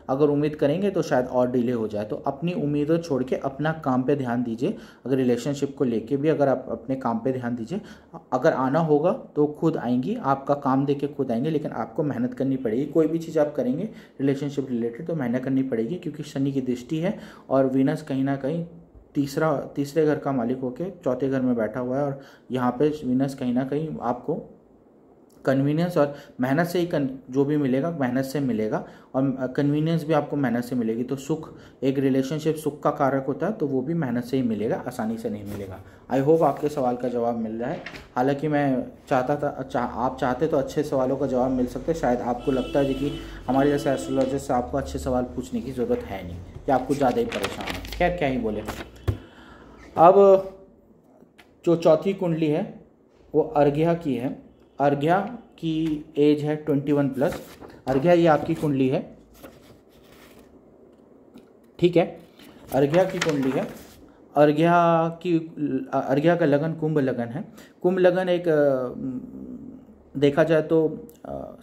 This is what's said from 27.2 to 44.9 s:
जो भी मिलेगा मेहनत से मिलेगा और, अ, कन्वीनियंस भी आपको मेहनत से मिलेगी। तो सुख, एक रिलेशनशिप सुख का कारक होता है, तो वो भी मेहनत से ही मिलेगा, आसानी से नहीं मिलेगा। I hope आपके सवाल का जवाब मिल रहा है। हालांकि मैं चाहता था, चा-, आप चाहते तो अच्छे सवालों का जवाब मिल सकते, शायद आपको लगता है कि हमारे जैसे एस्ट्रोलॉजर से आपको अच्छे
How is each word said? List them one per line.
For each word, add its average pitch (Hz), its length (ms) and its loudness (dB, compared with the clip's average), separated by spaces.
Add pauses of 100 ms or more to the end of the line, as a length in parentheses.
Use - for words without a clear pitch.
जो 139 160 2
भी 151 120 0
मिलेगा 139 340 0
मेहनत 135 340 0
से 147 140 -4
मिलेगा 120 460 -2 (300)
और, 135 240 0
अ, 131 80 -2
कन्वीनियंस 151 580 0
भी 156 80 0
आपको 147 220 0
मेहनत 123 280 0
से 131 120 -6
मिलेगी। 113 280 -2
तो 135 120 -4
सुख, 151 380 -6 (300)
एक 135 160 0
रिलेशनशिप 135 560 0
सुख - 280 -6
का 151 80 2
कारक 135 360 0
होता 151 200 -2
है, 220 60 -2
तो 156 140 -2
वो 131 140 -2
भी 151 120 -4
मेहनत 123 300 -2
से 135 140 -2
ही 131 60 2
मिलेगा, 113 440 -2
आसानी 113 300 -4
से 113 120 -6
नहीं 104 140 -8
मिलेगा। 101 360 -10 (340)
I 131 40 2
hope 156 240 4
आपके 143 280 2
सवाल 127 260 0
का 123 120 -4
जवाब 120 300 -2
मिल 110 140 -4
रहा 117 180 -4
है। 175 100 -6 (360)
हालांकि 139 320 0
मैं 143 400 0 (220)
चाहता 131 260 2
था, 143 280 -4
चा-, 120 280 -4
आप 131 280 -4
चाहते 135 280 0
तो 160 100 0
अच्छे - 260 -2
सवालों 135 340 0
का 139 100 -2
जवाब 127 240 0
मिल 127 140 0
सकते, 135 280 -4
शायद 123 260 0
आपको 120 320 -2
लगता 131 280 0
है 139 140 2
कि 139 180 -2 (360)
हमारे 139 220 4
जैसे 143 200 0
एस्ट्रोलॉजर 135 480 0
से 139 160 -4
आपको 123 240 -2
अच्छे 135 220 -4